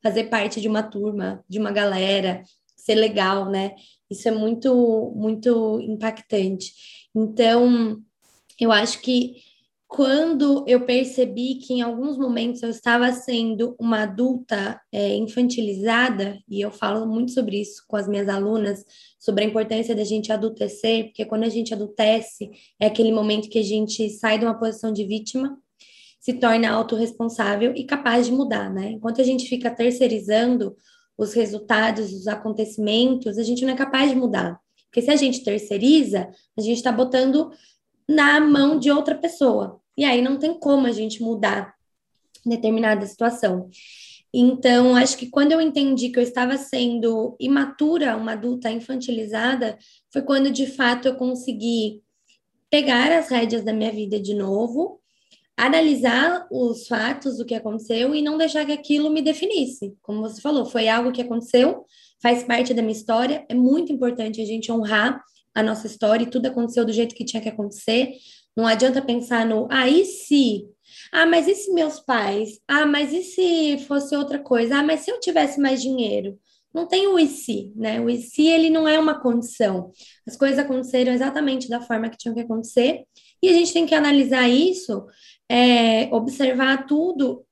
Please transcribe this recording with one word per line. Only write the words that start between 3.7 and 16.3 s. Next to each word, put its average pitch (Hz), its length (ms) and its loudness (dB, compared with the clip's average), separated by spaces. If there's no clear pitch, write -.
Isso 196 180 -6
é 226 40 2
muito, 226 840 2
muito 220 640 0
impactante. 208 920 -4
Então, 226 840 2
eu 226 120 2
acho 214 300 2
que 247 340 0
quando 285 840 2
eu 247 160 4
percebi 247 720 -2
que 262 180 -8
em 247 80 0
alguns 240 360 -4
momentos 240 460 -4
eu 233 60 -4
estava 240 420 0
sendo 233 680 -4
uma 226 260 0
adulta, 220 760 -4
é, 202 280 -2
infantilizada, 220 1300 -2